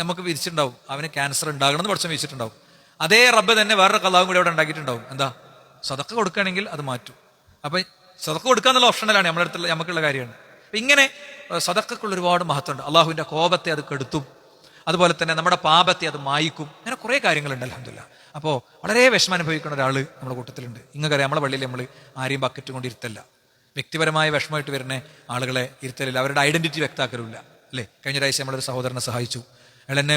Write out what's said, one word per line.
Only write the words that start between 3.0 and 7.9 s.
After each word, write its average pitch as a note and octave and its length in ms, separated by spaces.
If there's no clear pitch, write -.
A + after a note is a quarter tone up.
അതേ G#3+ 180
റബ്ബ് G#3 220
തന്നെ G#3+ 200
വേറൊരു G3+ 260
ഖലാവും F#3 220
കൂടി F3+ 120
അവിടെ E3+ 140
ഉണ്ടാക്കിയിട്ടുണ്ടാവും. D3+ 500
എന്താ? C3+ 140
സദഖ C3+ 300
കൊടുക്കുകയാണെങ്കിൽ G3 460
അത് D3 140
മാറ്റും. - 280
അപ്പം D#3 160